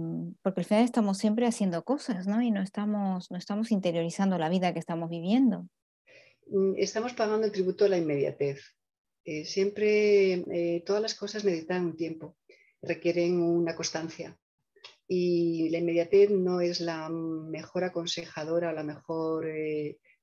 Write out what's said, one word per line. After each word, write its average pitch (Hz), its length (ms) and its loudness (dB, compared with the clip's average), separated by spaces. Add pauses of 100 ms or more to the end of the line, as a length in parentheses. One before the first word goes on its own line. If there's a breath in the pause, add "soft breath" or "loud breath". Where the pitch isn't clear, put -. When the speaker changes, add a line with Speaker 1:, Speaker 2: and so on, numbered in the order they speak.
(440)
Speaker 1:
porque 190 180 0
al 180 40 -4
final 214 200 4
estamos 208 340 2
siempre 220 280 2
haciendo 190 380 0
cosas, 214 420 -4
¿no? 214 140 0
Y 240 100 2
no 202 100 -2
estamos, 196 720 -4
no 180 60 -8
estamos 208 340 -4
interiorizando 180 680 0
la 160 100 0
vida 180 240 0
que 165 60 -6
estamos 165 300 -6
viviendo. 180 580 2 (800 soft breath)
Speaker 2:
Mm, 190 300 2
estamos 226 360 -2
pagando 220 320 0
el 208 60 -2
tributo 185 340 2
a 196 40 6
la 185 80 2
inmediatez. 143 640 -2 (640)
Eh, 156 200 -8
siempre, 202 880 4
eh, 170 520 0
todas 208 160 2
las 220 140 -4
cosas 202 300 -6
necesitan 180 400 0
un 160 120 -4
tiempo, 160 400 -8 (440 soft breath)
requieren 175 600 2
una 170 340 2
constancia. - 640 -6 (720 loud breath)
Y 170 640 2
la 165 80 0
inmediatez 170 520 6
no 180 300 2
es 175 200 0
la 160 280 -4
mejor 160 760 -6
aconsejadora 170 840 -4
o - 20 -4
la 156 100 -6
mejor, 160 680 -4
eh, 156 500 -4 (240 soft breath)